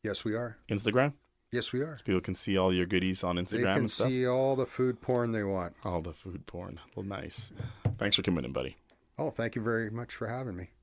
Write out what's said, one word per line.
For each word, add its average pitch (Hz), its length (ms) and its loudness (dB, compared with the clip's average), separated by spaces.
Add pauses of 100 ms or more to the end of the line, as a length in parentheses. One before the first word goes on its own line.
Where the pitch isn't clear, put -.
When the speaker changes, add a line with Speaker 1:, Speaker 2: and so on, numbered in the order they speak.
Speaker 1:
Yes, 104 200 -2
we 110 120 0
are. 117 220 -6 (120)
Speaker 2:
Instagram? 113 440 4 (380)
Speaker 1:
Yes, 120 220 0
we 127 80 0
are. 151 160 -4
Speaker 2:
So - 60 -20
people 92 180 4
can 92 140 -4
see 95 240 2
all 92 120 6
your 90 140 4
goodies 92 380 2
on 90 140 2
Instagram 90 120 -2
Speaker 1:
They 104 140 -2
can 98 160 4
Speaker 2:
and 110 120 2
stuff? - 160 2
Speaker 1:
see 127 200 2
all 135 280 2
the 127 120 0
food 127 340 0
porn 120 300 2
they 110 120 0
want. 92 300 -2 (100)
Speaker 2:
All 90 180 0
the 85 120 -8
food - 320 -12
porn. 90 340 -12 (160)
Well, 101 100 -6
nice. - 460 -8 (460)
Thanks 101 200 2
for 98 40 4
coming 85 240 2
in, 65 60 -6
buddy. 65 260 -4 (400)
Speaker 1:
Oh, 147 140 0
thank 117 240 -4
you 117 80 -2
very 113 260 0
much 117 240 -8
for 113 140 -6
having 120 280 -6
me. 90 140 -10 (140)